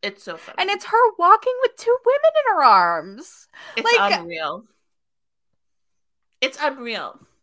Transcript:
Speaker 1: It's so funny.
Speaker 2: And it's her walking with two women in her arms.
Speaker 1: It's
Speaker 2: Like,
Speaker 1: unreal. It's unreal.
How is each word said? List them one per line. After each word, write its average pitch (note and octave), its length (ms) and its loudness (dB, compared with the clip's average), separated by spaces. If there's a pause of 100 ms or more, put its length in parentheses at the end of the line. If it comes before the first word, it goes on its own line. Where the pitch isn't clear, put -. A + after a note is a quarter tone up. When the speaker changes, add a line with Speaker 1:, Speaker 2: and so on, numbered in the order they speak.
Speaker 1:
It's G3+ 220 -10
so E3+ 140 -14
funny. - 200 -18
Speaker 2:
And F#4+ 120 -2
it's G4+ 160 -6
her A4+ 320 2
walking G4+ 340 4 (100)
with - 140 -2
two A#4+ 200 0 (100)
women C#5+ 240 4 (160)
in G#4+ 80 2
her D#4 100 0
arms. F#3+ 840 0 (280)
Speaker 1:
It's A#3 80 -6
Speaker 2:
Like, A4+ 360 2
Speaker 1:
unreal. E3 440 -10 (1800)
It's C4 200 -4
unreal. A#3 600 -8 (220)